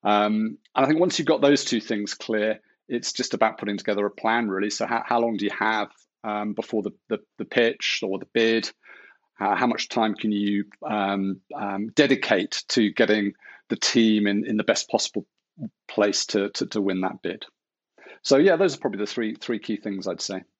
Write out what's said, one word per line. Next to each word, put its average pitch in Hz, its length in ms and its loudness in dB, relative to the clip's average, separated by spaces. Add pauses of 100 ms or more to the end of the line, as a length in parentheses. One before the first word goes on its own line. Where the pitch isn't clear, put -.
Um, 107 540 2 (180)
and 135 100 4
I - 0 -
think 156 140 2
once 180 180 2
you've 147 120 -2
got 147 120 4
those 143 220 6
two 117 160 0
things 104 340 -4
clear, 107 460 -2 (300)
it's 120 240 -4
just - 200 -4
about 110 240 2
putting 101 200 -4
together 101 280 -2
a 101 60 -2
plan, 113 380 -2
really. 98 200 0
So 110 160 -4
how, 117 200 -2
how 120 160 2
long 117 160 0
do 101 80 -2
you 98 120 -2
have, 107 320 0 (360)
um, 104 280 -4
before 110 300 -4
the, 101 80 -4 (160)
the, 107 120 -4 (180)
the 101 80 -8
pitch - 580 0
or 95 160 -4
the - 140 -14
bid? 113 360 2 (720)
Uh, 101 160 0
how 127 100 2
much 120 220 2
time 110 260 0
can 107 200 -2
you, 101 320 0 (200)
um, 98 540 -2 (160)
um, 101 400 -6
dedicate 117 720 2
to 107 240 2
getting 107 400 2 (380)
the 107 80 -4
team 107 500 4
in, 101 180 0
in 107 120 -2
the 107 80 -2
best - 240 0
possible - 360 -2 (640)
place - 400 0
to, 101 220 0
to, - 160 -4
to 107 160 -4
win 95 200 0
that 92 200 -4
bid? - 240 -8 (760)
So, 135 140 4
yeah, 165 200 6
those 170 180 2
are - 40 -16
probably 107 200 -6
the 104 80 -4
three, 113 280 -4
three 117 240 -6
key 104 180 -6
things 98 280 -8
I'd 90 160 -6
say. 92 220 -8 (160)